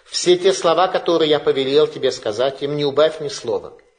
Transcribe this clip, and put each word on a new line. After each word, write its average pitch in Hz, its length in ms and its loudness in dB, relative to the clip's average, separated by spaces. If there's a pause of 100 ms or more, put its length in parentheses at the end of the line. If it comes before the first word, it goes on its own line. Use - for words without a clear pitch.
все - 320 0
те 185 160 6
слова, 175 360 2
которые 165 420 0
я 147 80 2
повелел 139 480 0
тебе 131 240 -2
сказать, 123 500 -4
им 143 140 -4
не 147 100 -2
убавь 147 340 0
ни 147 100 -8
слова. 98 440 -8 (260)